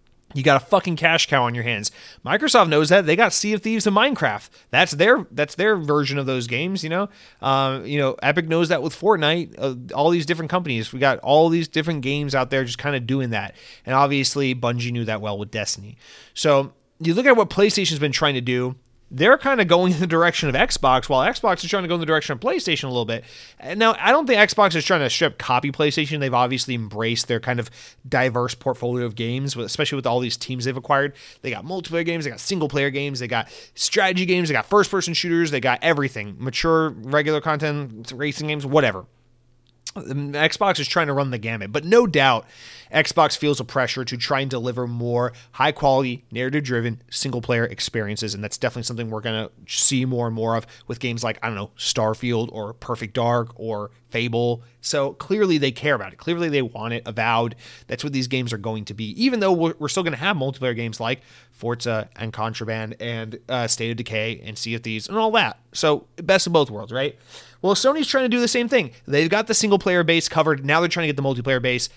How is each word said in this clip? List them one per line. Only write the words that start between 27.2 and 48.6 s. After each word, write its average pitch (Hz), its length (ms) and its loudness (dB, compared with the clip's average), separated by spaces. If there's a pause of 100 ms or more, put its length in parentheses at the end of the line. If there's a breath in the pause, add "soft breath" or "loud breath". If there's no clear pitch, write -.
their 117 120 0
kind 120 200 -2
of 117 100 -6 (400 loud breath)
diverse 123 460 0
portfolio 123 500 -4
of 110 80 -6
games, 123 420 -4
with, 117 120 -8
especially 143 300 -2
with 127 100 -4
all 123 120 2
these 120 160 -2
teams 127 300 -8
they've 131 100 -2
acquired. 139 380 0 (300 loud breath)
They 127 80 -6
got 101 120 -8
multiplayer 170 400 -4
games, 165 200 -4
they 135 80 -6
got 107 80 -14
single-player 147 500 -2
games, 139 300 -4
they 123 80 -6
got 117 220 -2 (260 loud breath)
strategy 185 500 2
games, 180 240 2
they 147 40 0
got 113 120 0
first-person 190 480 2
shooters, 170 380 0
they 143 80 0
got 127 240 2
everything. 135 560 0
Mature, 160 500 2
regular 143 500 0
content, 143 760 -4
racing 147 320 -4
games, 147 180 -4
whatever. 127 400 2 (880)
Um, 143 380 -6
Xbox 160 460 2
is 139 80 -4
trying 165 180 0
to 143 80 -2
run 139 160 0
the 123 80 -4
gamut, 107 340 -6
but 147 140 -4
no 226 220 6
doubt 135 400 4 (440 loud breath)
Xbox 156 460 2
feels 147 220 0
a 127 40 -6
pressure 127 400 -2
to 120 140 -6
try 135 220 -2
and 135 100 -4
deliver 123 380 -4
more 120 460 -2 (180 loud breath)
high-quality, 135 800 0
narrative-driven, 123 800 -2
single-player 120 540 -2
experiences, 107 680 -6
and 101 100 -8
that's - 140 -8
definitely 120 260 -4